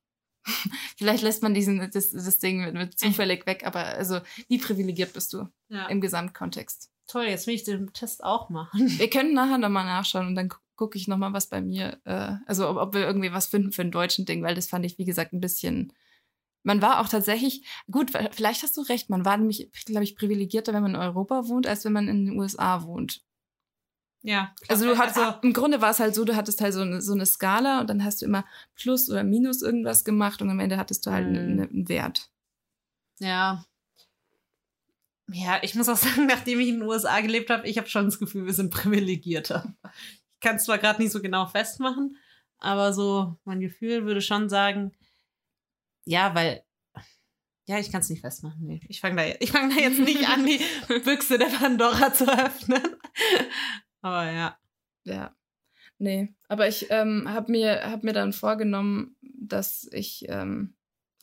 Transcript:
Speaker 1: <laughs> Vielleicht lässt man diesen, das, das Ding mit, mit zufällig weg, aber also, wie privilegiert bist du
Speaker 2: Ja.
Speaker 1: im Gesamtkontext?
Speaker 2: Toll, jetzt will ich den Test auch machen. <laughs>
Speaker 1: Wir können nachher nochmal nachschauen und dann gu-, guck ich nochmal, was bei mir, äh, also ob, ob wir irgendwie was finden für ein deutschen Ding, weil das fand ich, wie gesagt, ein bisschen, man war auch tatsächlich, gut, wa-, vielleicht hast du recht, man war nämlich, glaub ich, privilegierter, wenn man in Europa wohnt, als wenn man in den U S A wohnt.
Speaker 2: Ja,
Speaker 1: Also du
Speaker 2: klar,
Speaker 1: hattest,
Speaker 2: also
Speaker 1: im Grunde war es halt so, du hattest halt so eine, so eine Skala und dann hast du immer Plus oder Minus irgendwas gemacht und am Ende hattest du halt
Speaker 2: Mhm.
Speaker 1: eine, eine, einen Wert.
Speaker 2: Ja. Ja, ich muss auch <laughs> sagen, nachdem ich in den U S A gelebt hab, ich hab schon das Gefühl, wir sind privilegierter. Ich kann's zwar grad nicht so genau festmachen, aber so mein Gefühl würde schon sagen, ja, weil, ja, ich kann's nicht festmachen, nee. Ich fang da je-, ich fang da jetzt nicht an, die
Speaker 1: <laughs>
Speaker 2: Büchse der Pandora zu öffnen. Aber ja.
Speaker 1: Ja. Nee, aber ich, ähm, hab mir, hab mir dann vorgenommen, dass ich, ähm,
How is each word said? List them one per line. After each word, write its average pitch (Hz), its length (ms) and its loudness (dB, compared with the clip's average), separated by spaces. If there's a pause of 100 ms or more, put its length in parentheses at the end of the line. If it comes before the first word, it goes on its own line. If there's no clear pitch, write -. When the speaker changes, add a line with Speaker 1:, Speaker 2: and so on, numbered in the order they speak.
(460)
Speaker 1:
<laughs> - 520 -8
Vielleicht 214 260 2
lässt 220 200 2
man 214 100 2
diesen, 196 380 0
das, 196 200 -2
das 185 280 0
Ding 185 240 0
mit, 165 100 -4
mit 180 260 -6
zufällig 202 460 0
weg, 185 200 -4
aber 180 200 -4
also, 185 340 -4 (280)
wie 247 100 2
privilegiert 185 560 -2
bist - 200 -8
du 190 140 -8 (220)
Speaker 2:
Ja. 196 180 -8
Speaker 1:
im 196 140 0
Gesamtkontext? 180 920 -6 (160)
Speaker 2:
Toll, 240 180 -4
jetzt 185 220 -4
will 233 80 -2
ich 214 80 -6
den 196 300 -6
Test - 300 -10
auch 208 260 -2
machen. 165 300 -4
<laughs> 220 200 4
Speaker 1:
Wir 226 100 2
können 269 240 2
nachher 262 240 4
nochmal 202 280 2
nachschauen 185 420 -2
und 185 80 -2
dann 185 140 -2
gu-, - 80 -12 (180)
guck 220 200 -4
ich 185 120 -6
nochmal, 196 260 0
was 196 140 -2
bei - 140 -6
mir, 190 440 -6
äh, 196 300 -4 (100)
also 190 240 0
ob, 190 80 -2
ob 196 160 -2
wir 202 120 2
irgendwie 190 260 0
was 185 160 -2
finden 202 240 2
für - 100 -4
ein 175 100 -2
deutschen 180 340 -2
Ding, 170 180 -4
weil 170 120 0
das 180 120 -4
fand 180 180 -2
ich, 175 120 -6
wie 185 80 -4
gesagt, 175 280 -2
ein 180 80 -4
bisschen, - 520 -4 (680)
man 202 180 2
war 233 180 6
auch 214 80 0
tatsächlich, 226 580 0 (240)
gut, 254 240 0
wa-, 220 180 -2
vielleicht 220 320 0
hast 302 140 -2
du 294 40 -4
recht, 247 280 -4
man 185 160 0
war 196 120 4
nämlich, 214 320 0 (160)
glaub 214 180 -2
ich, 202 120 -4
privilegierter, 208 580 -2
wenn 208 100 2
man 190 120 0
in 165 60 -4
Europa 196 460 -2
wohnt, 247 180 0
als 208 200 -4
wenn 214 80 2
man 208 160 2
in 202 160 2
den 196 140 -2
U 196 40 0
S 196 160 -6
A 185 240 2
wohnt. - 400 -8 (1000)
Speaker 2:
Ja, 202 300 -2 (140)
Speaker 1:
Also 220 180 4
du 240 80 4
Speaker 2:
klar, 233 140 6
Speaker 1:
hattest, 233 120 -2
Speaker 2:
also 226 240 2
Speaker 1:
im 247 100 6
Grunde 285 260 4
war 220 120 6
es - 100 0
halt 214 120 4
so, 220 120 0
du 220 100 2
hattest 208 240 -2
halt 202 140 2
so 190 80 -2
eine, 180 200 -2
so 202 120 -2
eine 196 120 0
Skala 240 540 2
und 226 100 -2
dann 202 140 0
hast 208 180 -4
du - 40 -6
immer 196 180 0 (320)
Plus 254 340 0
oder 202 140 0
Minus 247 380 2
irgendwas 226 420 2
gemacht 208 380 0
und 196 80 0
am 190 100 0
Ende 190 180 0
hattest - 280 -6
du - 60 -2
halt 95 180 0
Speaker 2:
Mhm. 92 80 2
Speaker 1:
eine, - 100 -2
eine, - 220 2
einen - 200 -2
Wert. - 400 -2 (880)
Speaker 2:
Ja. 190 440 0 (1700)
Ja, 180 300 0
ich 202 140 -4
muss 233 140 2
auch 233 80 2
<laughs> - 0 -
sagen, 254 280 4
nachdem 247 340 2
ich 247 100 4
in 233 100 0
den 214 80 -4
U 220 60 -2
S 220 120 0
A 202 160 2
gelebt 226 280 0
hab, 226 160 0
ich 214 120 -4
hab 220 120 -4
schon 202 160 2
das 202 140 0
Gefühl, 190 260 -6
wir 190 80 -2
sind 180 200 0
privilegierter. 185 1000 -2 (100)
Ich - 580 -20
kann's 220 240 0
zwar 220 120 2
grad 214 220 2
nicht 220 120 2
so 208 100 -4
genau 190 260 0
festmachen, 262 720 -2 (400)
aber 202 360 0
so 196 520 0
mein 185 140 -6
Gefühl 220 460 -4
würde 202 160 0
schon 208 280 0
sagen, 202 420 0 (1120)
ja, 175 300 2
weil, 165 280 2 (1040)
ja, 208 140 -4
ich 208 120 -6
kann's 185 180 -2
nicht 165 120 -6
festmachen, 156 440 -10
nee. 156 220 -8
Ich - 140 -14
fang 180 160 -2
da 165 80 2
je-, - 140 -4
ich 240 120 0
fang 269 180 4
da 269 60 2
jetzt 269 240 4
nicht 269 280 4
an, 262 180 6
die 277 140 4 (280)
Speaker 1:
<laughs> 240 160 2
Speaker 2:
Büchse 269 340 2
der 240 100 4
Pandora 240 640 4
zu 262 140 4
öffnen. 262 540 2 (1200)
Aber 175 300 -2
ja. 165 260 -4 (460)
Speaker 1:
Ja. - 320 -10 (640)
Nee, 196 360 -2 (140)
aber 208 220 2
ich, 214 220 -4
ähm, 214 420 2
hab 226 160 -2
mir, 220 420 2
hab 220 120 -6
mir 220 100 0
dann 202 180 0
vorgenommen, 202 880 -2
dass - 720 -8
ich, - 380 -10
ähm, 98 460 -6 (480)